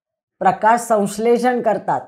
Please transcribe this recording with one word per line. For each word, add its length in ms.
प्रकाश 400
संश्लेषण 840
करतात 460